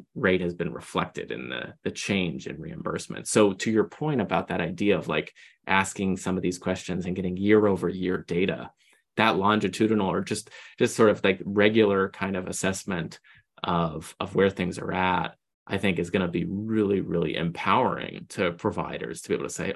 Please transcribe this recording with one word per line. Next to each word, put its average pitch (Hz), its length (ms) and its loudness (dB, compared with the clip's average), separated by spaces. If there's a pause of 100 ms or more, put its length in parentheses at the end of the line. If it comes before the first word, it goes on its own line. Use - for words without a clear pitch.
(160)
rate 92 260 2
has 87 140 -2
been 82 180 -6
reflected - 580 -6
in 62 160 -8
the, 62 260 -8 (100)
the 107 80 -2
change 87 560 -2
in - 120 -10
reimbursement. - 680 -8
So 104 260 6
to 110 180 -2
your 107 140 4
point 151 340 -2
about 92 280 0
that 90 140 -2
idea 92 360 2
of, 80 100 -6
like, 78 240 -2 (360)
asking 95 500 0
some 92 180 -4
of 90 80 -2
these 90 140 -2
questions 90 480 -4
and 90 100 -4
getting 90 220 -4
year 104 300 6
over 92 200 0
year 92 300 -2 (100)
data, 87 440 -2 (440)
that 107 220 4
longitudinal 104 760 2
or 95 100 0
just, - 280 -6 (300)
just 120 160 2
sort 110 160 8
of, - 120 0
like, 95 220 2
regular 101 640 4
kind 95 260 -4
of 90 120 -4
assessment 87 720 -4 (440)
of, 82 560 -2
of 101 160 -6
where 98 140 6
things 87 300 -4
are 98 120 -6
at, 92 440 0 (300)
I 101 120 -2
think 92 200 0
is 87 120 -2
gonna 95 180 0
be 85 180 -2
really, 101 560 0
really 82 340 -2
empowering 85 920 0
to 92 220 0
providers 82 680 -6
to - 80 -10
be 90 60 0
able 69 100 -4
to - 80 -8
say, - 220 -6